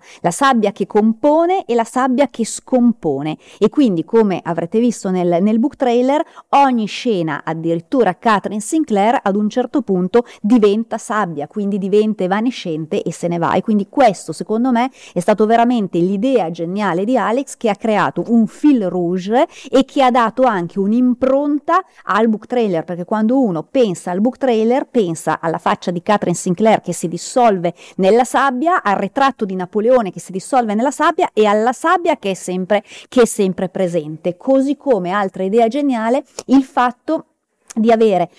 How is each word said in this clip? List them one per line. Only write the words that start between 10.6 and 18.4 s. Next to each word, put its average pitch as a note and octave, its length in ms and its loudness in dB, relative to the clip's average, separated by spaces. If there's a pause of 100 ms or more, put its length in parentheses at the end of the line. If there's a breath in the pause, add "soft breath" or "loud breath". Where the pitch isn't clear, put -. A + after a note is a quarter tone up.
sabbia, F3 500 -6
quindi G3+ 300 -4
diventa G3+ 480 0
evanescente F#3+ 760 -4
e E3+ 120 -6
se - 160 -6
ne E3+ 80 -2
va. D#3+ 160 0
E F#3+ 80 0
quindi G#3 260 0
questo, G#3+ 460 0
secondo A#3 380 -4
me, A#3 80 0 (340 loud breath)
è F3 60 -6
stato G#3+ 260 0
veramente A#3 540 0
l'idea G3 520 0
geniale F3+ 540 -4
di B3 120 0
Alex A3 400 -2
che A3+ 120 -2
ha G3+ 60 0
creato F3+ 520 -2
un A3+ 200 2